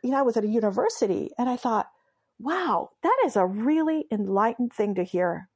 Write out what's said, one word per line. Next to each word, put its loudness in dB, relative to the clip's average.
you -2
know, 2
I 2
was 2
at 0
a -2
university 0
and 0
I -2
thought, -2
"Wow, -2
that 4
is 0
a 4
really 0
enlightened 0
thing -2
to 0
hear." -2